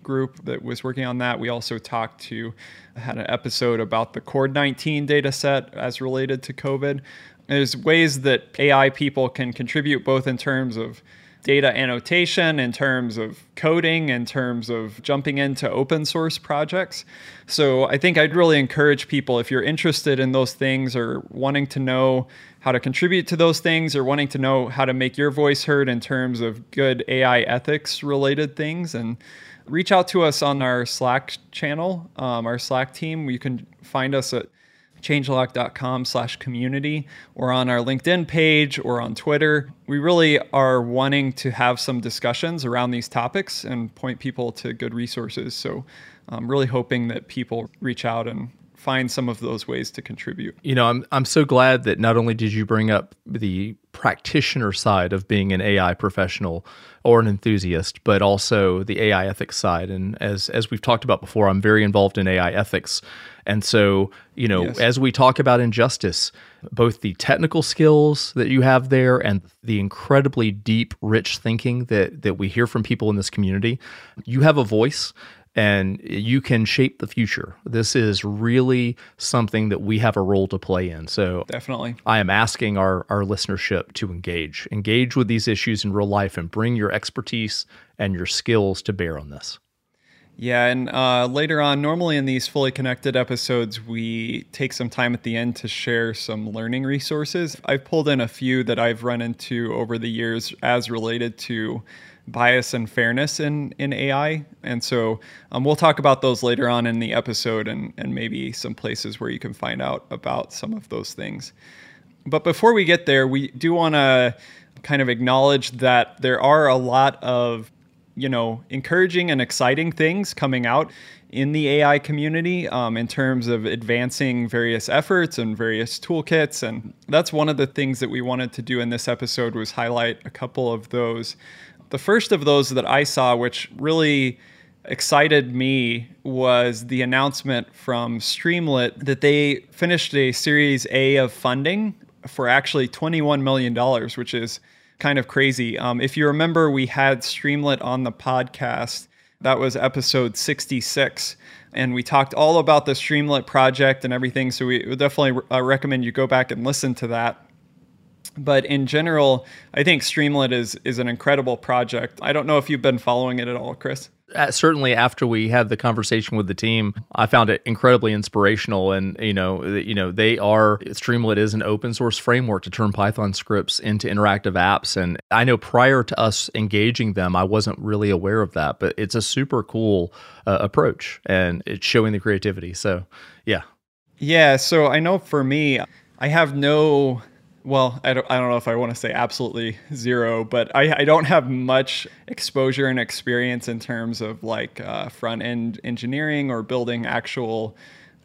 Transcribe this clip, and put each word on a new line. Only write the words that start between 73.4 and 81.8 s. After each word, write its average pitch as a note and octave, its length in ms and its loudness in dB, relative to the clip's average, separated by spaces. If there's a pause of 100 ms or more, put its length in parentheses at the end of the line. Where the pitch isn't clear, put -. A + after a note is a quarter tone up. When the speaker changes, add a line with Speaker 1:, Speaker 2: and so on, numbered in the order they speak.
Speaker 2:
you B2+ 160 0
have D3 160 6
a C3 60 2
voice A2 500 0 (420)
and G2+ 480 2
you A#2 380 -2
can A2+ 240 0
shape - 320 0
the - 80 -8
future. - 580 -4
This A2+ 320 -2
is G#2+ 280 0
really A#2+ 720 0 (200)
something A2 520 0
that G2 120 -2
we G#2+ 180 0
have A2 180 2
a G2+ 40 2
role G2 260 2
to F#2+ 100 -4
play F2+ 320 -2
in. D#2+ 180 -12
So F2+ 400 -2
Speaker 1:
Definitely. A#2+ 480 -8 (120)